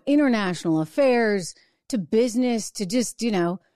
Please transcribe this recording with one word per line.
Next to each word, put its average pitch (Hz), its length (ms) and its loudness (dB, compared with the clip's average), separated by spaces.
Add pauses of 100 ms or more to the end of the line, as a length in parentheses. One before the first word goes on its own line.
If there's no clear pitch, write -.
international 208 720 2
affairs 226 720 0 (360)
to 247 100 -2
business 233 720 0
to 214 160 -6
just, 226 340 -4
you 233 80 0
know, 180 300 -2 (160)